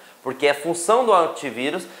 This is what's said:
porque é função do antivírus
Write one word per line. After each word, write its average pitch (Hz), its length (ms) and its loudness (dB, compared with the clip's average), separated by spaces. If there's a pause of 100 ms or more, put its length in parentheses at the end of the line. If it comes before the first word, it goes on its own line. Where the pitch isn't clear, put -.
(220)
porque 131 240 -2
é 143 80 4
função 202 500 0
do 220 80 4
antivírus 147 760 -2 (140)